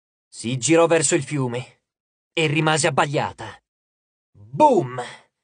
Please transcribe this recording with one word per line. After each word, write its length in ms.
Si 280
girò 300
verso 280
il 80
fiume 580
e 160
rimase 400
abbagliata. 760
Boom! 680